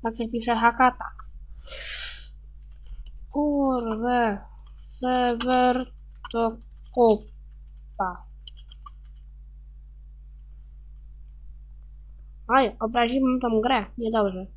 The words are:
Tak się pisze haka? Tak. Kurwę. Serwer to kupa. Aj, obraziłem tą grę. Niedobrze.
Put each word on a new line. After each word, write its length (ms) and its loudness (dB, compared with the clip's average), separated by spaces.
Tak 140 0
się 100 0
pisze 280 2
haka? 360 8
Tak. 340 -10
Kurwę. 1080 2
Serwer 1080 4
to 260 2
kupa. 1300 2
Aj, 320 6
obraziłem 600 4
tą 220 4
grę. 240 4
Niedobrze. 480 2